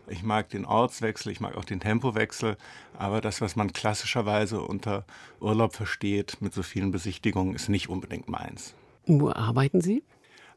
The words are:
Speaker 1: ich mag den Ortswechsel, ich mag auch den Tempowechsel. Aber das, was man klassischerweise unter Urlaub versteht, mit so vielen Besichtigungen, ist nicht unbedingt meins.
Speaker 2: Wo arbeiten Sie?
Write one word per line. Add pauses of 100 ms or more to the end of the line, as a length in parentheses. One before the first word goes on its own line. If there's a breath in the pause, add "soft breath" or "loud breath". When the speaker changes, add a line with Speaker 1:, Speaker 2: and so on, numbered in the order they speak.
Speaker 1:
ich
mag
den
Ortswechsel,
ich
mag
auch
den
Tempowechsel. (400 loud breath)
Aber
das,
was
man
klassischerweise
unter (360 loud breath)
Urlaub
versteht,
mit
so
vielen
Besichtigungen,
ist
nicht
unbedingt
meins. (320 soft breath)
Speaker 2:
Wo
arbeiten
Sie? (520 soft breath)